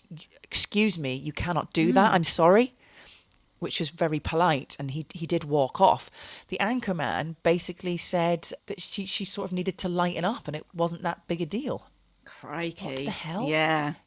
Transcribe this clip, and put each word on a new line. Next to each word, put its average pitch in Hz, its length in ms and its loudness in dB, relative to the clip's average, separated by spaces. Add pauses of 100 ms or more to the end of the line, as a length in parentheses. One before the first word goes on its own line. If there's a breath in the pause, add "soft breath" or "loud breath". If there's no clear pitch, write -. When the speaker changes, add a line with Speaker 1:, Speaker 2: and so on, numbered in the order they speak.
(440)
Speaker 1:
"Excuse - 560 2
me, 131 160 -4
you 143 160 -6
cannot - 400 -4
do 170 200 4
that, 196 200 6
Speaker 2:
Mm. - 20 6
Speaker 1:
I'm 175 100 4
sorry," 190 500 6 (840 soft breath)
which 165 220 -6
was 160 80 -2
very 156 320 0
polite, 160 580 0
and 139 140 -6
he, 151 200 -6
he 165 140 -8
did 165 160 0
walk 147 380 2
off. - 280 4 (380 loud breath)
The - 140 -6
anchorman 160 840 -2
basically 175 540 0
said 170 560 0 (140)
that 196 140 -8
she, - 240 -8
she 190 200 -6
sort 196 220 -6
of 175 60 -10
needed 180 260 -2
to 190 100 -4
lighten 175 360 0
up 233 220 -2
and 147 80 -6
it 151 180 -8
wasn't 170 300 -2
that 175 240 -4
big 170 140 -2
a 170 60 -2
deal. 190 420 -6 (360)
Speaker 2:
Crikey. 165 600 -10
Speaker 1:
What 135 180 -6
the 214 60 -4
hell? 175 380 -6
Speaker 2:
Yeah. 156 460 2 (120)